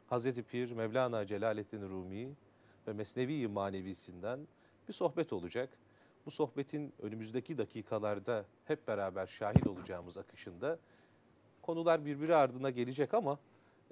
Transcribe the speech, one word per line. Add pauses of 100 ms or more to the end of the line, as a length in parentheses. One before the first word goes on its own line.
Hazreti
Pir,
Mevlana
Celaleddin
Rumi (520)
ve
Mesnevi
Manevisinden (480)
bir
sohbet
olacak. (580)
Bu
sohbetin (100)
önümüzdeki
dakikalarda (200)
hep
beraber
şahit
olacağımız
akışında (840)
konular
birbiri
ardına
gelecek
ama, (540)